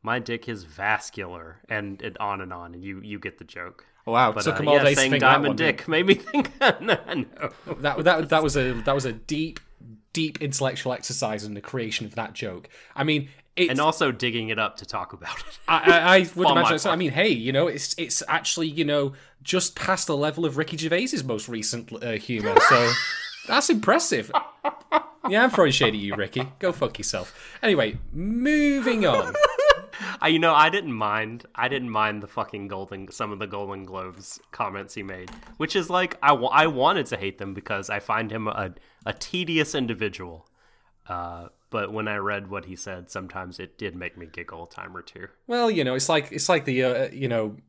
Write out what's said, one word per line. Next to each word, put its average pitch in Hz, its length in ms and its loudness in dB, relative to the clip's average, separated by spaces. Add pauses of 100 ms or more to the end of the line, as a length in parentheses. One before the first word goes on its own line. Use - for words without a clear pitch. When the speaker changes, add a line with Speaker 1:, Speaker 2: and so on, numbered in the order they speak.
Speaker 1:
My 117 180 -2
dick 117 280 -6
is 107 160 -8
vascular," 87 1040 -6
and, 101 340 -6
and 98 180 -10
on 101 220 -4
and 90 120 -10
on, 87 220 -14
and 87 80 -16
you, 98 180 -12
you 104 180 -10
get - 200 -10
the - 40 -18
joke. - 420 -16 (200)
Speaker 2:
Wow, 117 280 4
Speaker 1:
But, 104 100 -2
Speaker 2:
took 151 140 0
Speaker 1:
uh, - 20 -4
Speaker 2:
him 147 80 0
all 147 80 8
Speaker 1:
yeah, 143 80 8
Speaker 2:
day 143 80 8
to 139 60 4
Speaker 1:
saying 135 160 4
Speaker 2:
figure 139 140 4
that 131 60 8
Speaker 1:
Diamond 143 160 4
Speaker 2:
one, - 60 0
Speaker 1:
Dick 156 220 2
Speaker 2:
didn't - 120 -12
Speaker 1:
made 165 160 2
me 196 80 6
<laughs> - 20 8
think, - 360 -2 (100)
no, 269 180 4
no. 156 720 -4 (300)
Speaker 2:
That, 143 240 -2
that, 160 260 4
that 160 140 4
was 143 120 2
a, 127 180 0 (100)
that 139 100 2
was 139 120 0
a 120 80 -4
deep, 151 460 -6 (540)
deep 160 300 -2
intellectual 135 500 -2
exercise 107 500 -4
in 104 120 -10
the 101 60 -12
creation 113 440 -6
of 101 80 -14
that 113 200 -6
joke. 92 360 -10 (260)
I 139 80 -2
mean, 147 260 0 (260)
it's 175 160 2
Speaker 1:
And 131 80 0
also 156 320 2
digging 117 380 -2
it 110 100 -2
up 107 180 -2
to 98 80 -16
talk 92 260 -8
about - 280 -12
it. - 280 -12
Speaker 2:
I, 165 120 6
I, 175 380 8
I 180 180 4
would 175 120 2
Speaker 1:
<laughs> - 0 -
On 143 60 6
my 165 80 6
Speaker 2:
imagine 117 180 4
so. 202 100 0
I - 20 4
Speaker 1:
part. 165 80 2
Speaker 2:
mean, 165 140 0
hey, 185 160 4
you 123 220 0
know, 139 160 4
it's, 139 300 -4
it's 156 300 -2
actually, 160 400 -2
you 151 180 -2
know, 143 280 0 (280)
just 180 340 0
past - 300 0
the 156 100 0
level 151 300 0
of 139 120 -2
Ricky 156 200 -4
Gervais's 170 460 -2
most 117 260 -4
recent, 117 420 -6 (120)
uh, 120 80 -4
humour, 107 420 -2 (160)
so 120 220 6 (280)
Speaker 1:
<laughs> - 280 -14
Speaker 2:
that's - 240 2
impressive. 208 600 2 (960)
Yeah, 214 180 6
I'm 254 40 6
throwing 165 220 6
shade 117 240 4
at 104 40 -2
you, 101 160 -4
Ricky. 127 320 -2 (120)
Go 185 120 0
fuck - 280 -4
yourself. - 640 -8
Anyway, 123 340 2 (160)
moving 247 960 2
on. 494 320 2
Speaker 1:
<laughs> 587 40 6 (800)
I, - 60 2
you 160 120 4
know, 165 140 4
I 151 160 8
didn't 175 240 -2
mind. 110 520 -2 (100)
I 123 140 0
didn't 127 200 -2
mind 107 320 0
the 104 60 -14
fucking 101 400 -8
Golden, 95 440 -10
some 107 200 -6
of 98 80 -10
the 104 80 -6
Golden 98 380 -10
Globes 92 540 -12 (120)
comments 98 420 -6
he 104 100 -10
made, 92 280 -12 (240)
which 156 220 -4
is 175 120 0
like, 180 320 0
I 143 120 8
wa-, 120 160 2
I 156 180 6
wanted 147 400 2
to 117 100 -4
hate 98 200 -6
them 98 160 -8
because 101 360 -6
I 104 100 -4
find 110 300 -4
him 110 200 -4
a, 98 240 -6 (320)
a 107 80 -4
tedious 160 600 -2
individual. 95 760 -6 (600)
Uh, 85 400 -8 (220)
but 104 240 -6
when 107 160 -4
I 104 80 -4
read 101 320 -4
what 98 160 -8
he 95 100 -14
said, 90 340 -14
sometimes 92 480 -12
it - 200 -14
did 95 180 -8
make 90 220 -10
me 87 80 -16
giggle 85 400 -14
a - 40 -20
time 92 280 -14
or 90 40 -12
two. - 260 -16 (200)
Speaker 2:
Well, 240 240 0
you 165 140 0
know, 127 100 0
it's 135 140 -2
like, 156 220 0
it's - 180 -4
like 156 160 2
the, 127 180 0
uh, 127 280 0
you 131 180 -4
know 110 260 -2 (140)